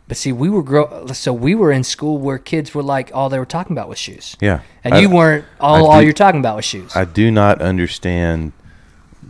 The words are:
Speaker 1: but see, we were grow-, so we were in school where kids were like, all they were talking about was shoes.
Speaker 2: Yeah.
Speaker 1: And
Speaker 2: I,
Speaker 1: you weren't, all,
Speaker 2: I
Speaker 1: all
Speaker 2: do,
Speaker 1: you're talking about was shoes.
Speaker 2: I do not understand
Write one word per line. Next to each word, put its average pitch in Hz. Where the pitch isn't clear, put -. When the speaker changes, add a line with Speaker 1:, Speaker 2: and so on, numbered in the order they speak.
Speaker 1:
but -
see, 135
we 127
were 202
grow-, 135
so 131
we 127
were 190
in 131
school 151
where 135
kids 156
were 147
like, 135
all 135
they 131
were 127
talking 170
about 107
was -
shoes. -
Speaker 2:
Yeah. 98
Speaker 1:
And 123
Speaker 2:
I, 98
Speaker 1:
you 202
weren't, 160
all, 151
Speaker 2:
I 156
Speaker 1:
all 156
Speaker 2:
do, 151
Speaker 1:
you're 151
talking 190
about 113
was 107
shoes. -
Speaker 2:
I 92
do 104
not 104
understand 85